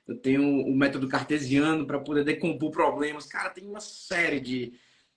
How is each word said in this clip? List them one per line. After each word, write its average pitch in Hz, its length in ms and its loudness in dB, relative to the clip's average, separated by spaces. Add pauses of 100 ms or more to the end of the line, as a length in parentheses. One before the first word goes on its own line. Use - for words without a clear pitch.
eu 127 100 -8
tenho 135 240 2
o 139 340 2
método 135 320 2
cartesiano 143 800 2
pra 139 140 -2
poder 147 240 0
decompor 156 480 0
problemas. 147 560 0
Cara, 185 240 -6
tem 185 120 -18
uma 202 160 -12
série 165 600 -2
de, 123 340 -4 (440)